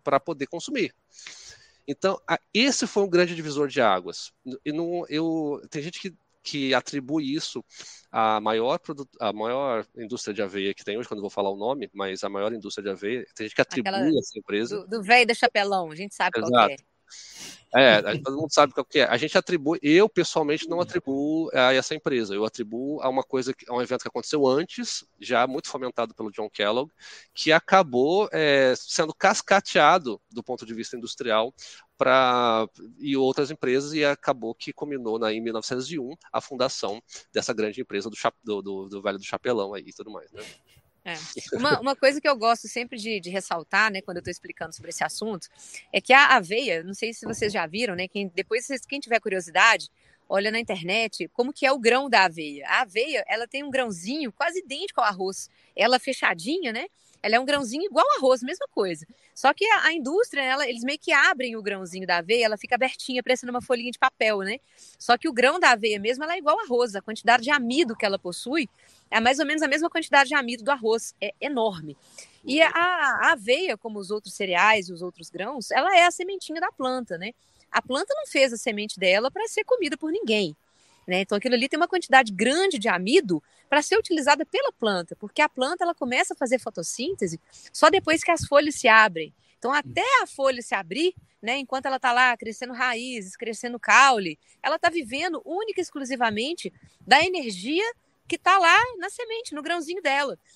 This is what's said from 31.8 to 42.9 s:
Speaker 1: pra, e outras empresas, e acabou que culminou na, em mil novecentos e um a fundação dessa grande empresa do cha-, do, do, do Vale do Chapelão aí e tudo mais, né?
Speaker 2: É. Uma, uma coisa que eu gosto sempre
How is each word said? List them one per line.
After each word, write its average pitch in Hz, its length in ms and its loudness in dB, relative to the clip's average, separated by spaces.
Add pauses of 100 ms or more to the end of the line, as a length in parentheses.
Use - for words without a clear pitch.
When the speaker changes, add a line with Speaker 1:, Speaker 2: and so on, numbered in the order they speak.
Speaker 1:
pra, 123 680 4 (320)
e 139 180 -2
outras 135 340 2
empresas, 139 420 -2
e 151 120 0
acabou 131 500 -2
que - 180 -14
culminou 127 460 -4
na, 110 140 0
em 110 80 -4
mil 113 120 -6
novecentos 127 380 -6
e 170 80 -6
um 135 180 -10 (160)
a 117 80 -2
fundação 123 640 -4 (300)
dessa 107 200 -4
grande 107 280 -4
empresa 101 280 -6
do 107 80 -12
cha-, - 160 -2 (100)
do, 104 200 -4
do, 98 260 -8
do 98 140 -12
Vale 98 160 -2
do 98 60 -14
Chapelão 101 500 -4
aí 95 120 -12
e 98 60 -20
tudo 104 180 -18
mais, 82 220 -18
né? 87 100 -18 (640)
Speaker 2:
É. 170 80 -10 (380)
Uma, 262 260 0
uma 269 160 -2
coisa 277 260 2
que 311 80 0
eu 285 80 4
gosto 226 300 0
sempre 240 320 -10